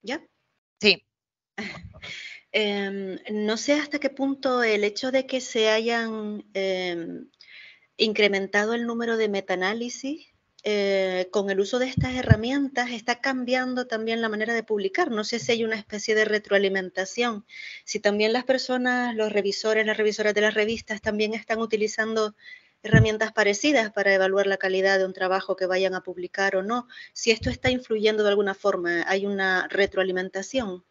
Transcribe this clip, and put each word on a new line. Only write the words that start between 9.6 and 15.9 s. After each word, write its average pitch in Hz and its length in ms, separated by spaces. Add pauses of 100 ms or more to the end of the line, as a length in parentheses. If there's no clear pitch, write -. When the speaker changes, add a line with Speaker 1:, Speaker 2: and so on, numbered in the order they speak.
Speaker 1:
eh, 190 680
con 196 200
el 190 100
uso 202 180
de 254 80
estas 254 280
herramientas 247 760
está 240 300
cambiando 254 680
también 226 340
la 226 80
manera 214 240
de 226 120
publicar. 214 460
No 214 140
sé 233 140
si - 140
hay 226 120
una 220 120
especie 208 380